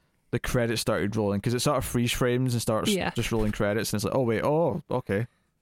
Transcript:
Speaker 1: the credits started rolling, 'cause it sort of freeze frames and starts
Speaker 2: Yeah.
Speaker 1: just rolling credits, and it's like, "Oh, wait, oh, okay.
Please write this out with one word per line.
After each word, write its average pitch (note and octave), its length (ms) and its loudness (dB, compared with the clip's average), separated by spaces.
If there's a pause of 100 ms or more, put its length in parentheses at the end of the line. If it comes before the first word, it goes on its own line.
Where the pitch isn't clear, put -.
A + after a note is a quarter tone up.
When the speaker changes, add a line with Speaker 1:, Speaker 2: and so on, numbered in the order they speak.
(320)
Speaker 1:
the A#2+ 80 0
credits A#2 420 0
started G2+ 340 0
rolling, G2+ 240 2
'cause A#2 140 0
it B2 80 0
sort D3 160 2
of C3 80 -2
freeze A#2+ 260 0
frames B2+ 420 2
and A#2+ 80 0
starts G#2+ 300 0
Speaker 2:
Yeah. F3+ 200 0
Speaker 1:
just - 200 -4
rolling A2 200 2
credits, G#2 420 0
and A2 60 0
it's - 40 -2
like, - 120 0
"Oh, C3 80 2
wait, A2 200 0
oh, D3 380 0 (100)
okay. A2+ 360 -2 (340)